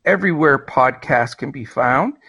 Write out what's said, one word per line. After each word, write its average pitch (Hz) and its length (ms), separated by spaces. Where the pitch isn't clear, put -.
everywhere 160 540
podcasts 127 800
can 131 140
be 127 120
found. 131 520